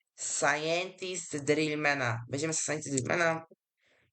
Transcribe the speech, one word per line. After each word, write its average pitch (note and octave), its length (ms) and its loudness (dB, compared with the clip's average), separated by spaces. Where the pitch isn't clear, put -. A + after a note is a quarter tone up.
Scientist E3+ 1200 -2
Drillmana. C#3+ 920 2
Weźmiemy D3+ 260 -2
sobie - 100 -2
Scientist D3 320 -2
Drillmana E3 500 2